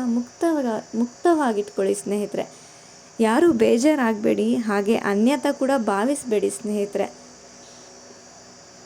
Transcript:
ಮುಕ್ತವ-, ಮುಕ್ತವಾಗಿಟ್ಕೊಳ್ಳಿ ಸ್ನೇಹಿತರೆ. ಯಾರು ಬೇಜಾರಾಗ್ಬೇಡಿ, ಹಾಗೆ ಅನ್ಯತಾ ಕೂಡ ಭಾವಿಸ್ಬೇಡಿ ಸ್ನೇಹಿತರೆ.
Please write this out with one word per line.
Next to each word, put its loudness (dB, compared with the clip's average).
ಮುಕ್ತವ-, -4
ಮುಕ್ತವಾಗಿಟ್ಕೊಳ್ಳಿ 0
ಸ್ನೇಹಿತರೆ. -6
ಯಾರು 4
ಬೇಜಾರಾಗ್ಬೇಡಿ, 2
ಹಾಗೆ 0
ಅನ್ಯತಾ 0
ಕೂಡ -2
ಭಾವಿಸ್ಬೇಡಿ -2
ಸ್ನೇಹಿತರೆ. -4